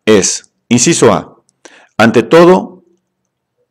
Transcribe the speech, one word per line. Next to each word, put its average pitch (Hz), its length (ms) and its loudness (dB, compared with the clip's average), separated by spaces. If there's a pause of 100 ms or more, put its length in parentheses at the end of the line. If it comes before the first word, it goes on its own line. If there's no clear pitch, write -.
es, - 460 -2 (180)
inciso 123 440 0
A, - 240 -10 (600)
ante 113 260 0
todo 165 600 0 (880)